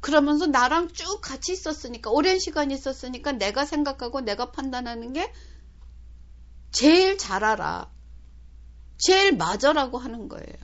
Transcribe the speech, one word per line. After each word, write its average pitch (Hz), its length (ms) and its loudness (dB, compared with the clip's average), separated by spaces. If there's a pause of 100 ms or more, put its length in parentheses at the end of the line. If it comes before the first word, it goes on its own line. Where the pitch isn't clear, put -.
그러면서 294 460 4
나랑 294 460 4
쭉 381 280 -6
같이 269 320 -8
있었으니까, 294 580 -8
오랜 330 300 4
시간 302 300 -2
있었으니까 269 640 -6
내가 226 320 0
생각하고 277 560 -4
내가 226 300 -4
판단하는 247 640 -8
게 349 200 -4 (1400)
제일 370 460 6
잘 - 260 -2
알아, 175 440 -2 (1080)
제일 381 380 6
맞아라고 240 600 2
하는 233 300 -10
거예요. - 340 -14